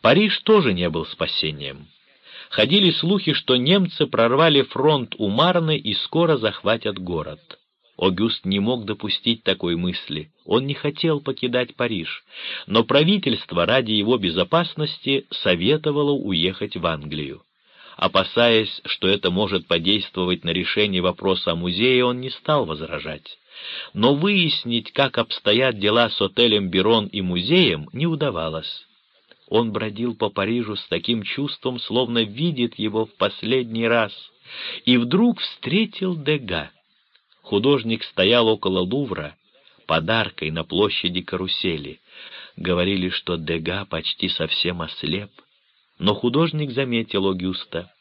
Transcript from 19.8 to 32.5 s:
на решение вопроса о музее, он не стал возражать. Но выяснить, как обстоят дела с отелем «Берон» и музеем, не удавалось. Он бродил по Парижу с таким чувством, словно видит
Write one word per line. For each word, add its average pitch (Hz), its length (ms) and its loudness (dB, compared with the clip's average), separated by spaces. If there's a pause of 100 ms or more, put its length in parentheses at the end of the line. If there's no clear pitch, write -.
на 85 60 -4
решение 90 520 0
вопроса 90 500 0
о 82 40 0
музее, 104 500 2
он 123 160 -2
не 131 100 -8
стал 147 340 0
возражать. 78 720 -10 (560)
Но 120 220 4
выяснить, 151 760 0
как - 260 0
обстоят 117 640 0
дела 107 300 4
с - 120 -6
отелем 104 480 2
«Берон» 104 380 2
и 98 140 -6
музеем, 90 720 0
не 151 140 -2
удавалось. 87 800 -4 (600)
Он 113 240 2
бродил 110 440 -4
по 110 140 0
Парижу 107 460 -2
с - 120 -10
таким 117 340 -2
чувством, 131 580 -6
словно 120 440 0
видит 120 560 -2